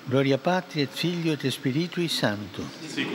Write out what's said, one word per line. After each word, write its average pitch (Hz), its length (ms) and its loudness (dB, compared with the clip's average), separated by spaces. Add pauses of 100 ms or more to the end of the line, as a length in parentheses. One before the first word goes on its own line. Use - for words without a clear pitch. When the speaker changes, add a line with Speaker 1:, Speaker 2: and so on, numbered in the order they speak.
Speaker 1:
Gloria 135 320 4
Patri 175 460 0
et 131 80 0
Filio 165 440 0
et 139 140 -2
Spiritui 160 600 0
Sancto. 104 560 -2 (240)
Speaker 2:
Sic 135 260 -2